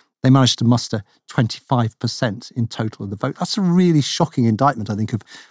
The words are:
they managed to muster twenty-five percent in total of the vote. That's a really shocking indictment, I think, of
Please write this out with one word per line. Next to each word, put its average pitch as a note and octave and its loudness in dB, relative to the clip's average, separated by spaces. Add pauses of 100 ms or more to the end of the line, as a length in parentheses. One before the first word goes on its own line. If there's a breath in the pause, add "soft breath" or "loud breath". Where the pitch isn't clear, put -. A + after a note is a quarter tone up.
(220 loud breath)
they C3 4
managed C3 4
to A#2 -2
muster A#2 0 (240)
twenty-five A#2+ -2
percent A#2 -6
in A#2 -2
total - -8
of G2+ -8
the G2+ -8
vote. C3 -6
That's - -4
a G#3 -2
really F3 4
shocking - -2
indictment, A2+ 0
I G#2+ -2
think, G#2+ -4
of G#2 -4 (280 loud breath)